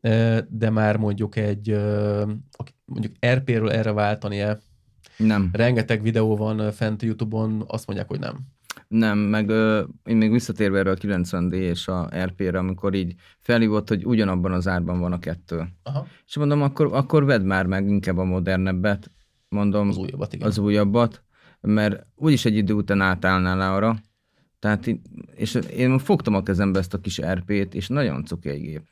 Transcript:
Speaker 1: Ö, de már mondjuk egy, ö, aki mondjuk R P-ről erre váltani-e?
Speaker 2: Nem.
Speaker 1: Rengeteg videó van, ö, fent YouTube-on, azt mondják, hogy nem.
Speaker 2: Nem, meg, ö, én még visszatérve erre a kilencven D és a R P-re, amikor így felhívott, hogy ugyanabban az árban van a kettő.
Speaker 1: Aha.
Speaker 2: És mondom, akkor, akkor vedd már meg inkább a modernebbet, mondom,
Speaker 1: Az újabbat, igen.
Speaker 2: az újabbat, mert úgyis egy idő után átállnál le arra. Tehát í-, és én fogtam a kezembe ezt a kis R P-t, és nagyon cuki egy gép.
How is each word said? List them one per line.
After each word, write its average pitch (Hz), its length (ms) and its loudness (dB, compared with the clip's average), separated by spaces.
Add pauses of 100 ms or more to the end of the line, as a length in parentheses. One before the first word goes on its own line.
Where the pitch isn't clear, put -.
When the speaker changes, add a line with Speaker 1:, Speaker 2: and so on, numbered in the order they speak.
Speaker 1:
Ö, 113 380 4 (100)
de 110 220 -2
már 107 260 2
mondjuk 104 400 -2
egy, 104 340 -2
ö, 104 520 0 (300)
aki - 200 -14 (120)
mondjuk - 280 -6 (140)
R 131 180 4
P-ről 113 260 2
erre 110 220 0
váltani-e? 104 680 -2 (580)
Speaker 2:
Nem. 107 360 4
Speaker 1:
Rengeteg 113 500 2
videó 110 340 2
van, 107 220 -2
ö, 107 140 0
fent 107 300 -4
YouTube-on, 110 640 -2
azt - 200 -8
mondják, 98 220 -6
hogy - 100 -6
nem. - 200 -8 (500)
Speaker 2:
Nem, 110 300 2
meg, 104 300 0
ö, 110 340 2 (220)
én 113 120 0
még 110 140 4
visszatérve 104 480 2
erre 95 120 2
a 95 40 2
kilencven 92 540 -2
D 85 40 -2
és 90 360 -2
a 90 200 -4 (160)
R 92 60 -4
P-re, 90 280 -4
amikor 92 360 -2
így 90 200 -2 (260)
felhívott, 110 480 2
hogy 101 160 -2
ugyanabban 95 480 2
az 90 160 0
árban 90 320 -2
van 87 120 -2
a 87 60 -4
kettő. 87 500 -8 (140)
Speaker 1:
Aha. 139 240 -6 (200)
Speaker 2:
És - 100 -12
mondom, 147 260 2
akkor, 139 300 0
akkor 143 320 2
vedd 127 180 4
már 95 240 2
meg 95 220 0
inkább 95 300 0
a 92 60 0
modernebbet, 92 880 0 (380)
mondom, 101 400 0
Speaker 1:
Az 98 80 -2
újabbat, - 380 -8
igen. - 140 -2
Speaker 2:
az 101 100 0
újabbat, 104 640 2 (380)
mert 104 540 0
úgyis 147 300 2
egy 110 120 2
idő 104 160 2
után 101 280 0
átállnál 92 560 2
le 95 160 0
arra. 107 260 0 (600)
Tehát 107 280 -2
í-, 117 140 -2 (340)
és - 200 -6 (220)
én 127 220 4
fogtam 131 360 2
a 98 80 2
kezembe 98 360 2
ezt 92 160 -4
a 95 60 -4
kis - 200 -8
R 87 240 -2
P-t, 98 300 -2
és 85 140 -6
nagyon 113 360 -2
cuki 80 240 -8
egy 71 120 -6
gép. 76 300 -10